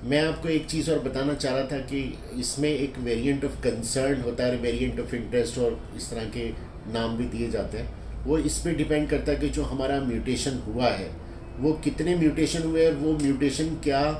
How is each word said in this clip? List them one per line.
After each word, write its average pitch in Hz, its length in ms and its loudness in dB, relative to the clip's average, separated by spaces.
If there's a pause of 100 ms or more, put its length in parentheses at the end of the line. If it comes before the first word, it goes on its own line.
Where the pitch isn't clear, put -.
मैं 139 180 2
आपको 160 280 0
एक 156 160 2
चीज़ 156 260 0
और 147 80 4
बताना 139 340 0
चाह 139 220 0
रहा 135 120 0
था 147 100 -4
कि 135 400 -4 (220)
इसमें 139 300 0
एक 135 240 0
variant 127 580 0
of - 140 -4
concern 123 600 0
होता 120 180 0
है, 123 180 2
variant 120 460 0
of - 80 -4
interest 117 440 0
और 117 380 0
इस - 120 -8
तरह 113 140 -4
के 113 260 -4 (440)
नाम 113 240 0
भी 123 80 0
दिए 117 240 -2
जाते 107 280 -2
हैं। - 220 -6 (260)
वो 147 120 4
इस 151 220 0
पे 175 120 0
depend 151 380 2
करता 147 220 2
है 143 60 2
कि 151 120 0
जो 143 140 -2
हमारा 135 360 0
mutation 123 680 -2
हुआ 120 200 2
है, 95 240 0 (480)
वो 151 140 4
कितने 156 420 0
mutation 160 480 4
हुए 160 240 4
और 156 60 6
वो 151 200 2
mutation 139 520 2
क्या 151 360 2 (180)